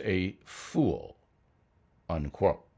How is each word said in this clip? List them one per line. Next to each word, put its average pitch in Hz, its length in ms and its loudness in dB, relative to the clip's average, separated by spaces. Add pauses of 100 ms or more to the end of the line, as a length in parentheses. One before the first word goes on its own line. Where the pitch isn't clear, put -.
a 92 400 0
fool," - 720 -2 (920)
unquote. 80 560 0 (120)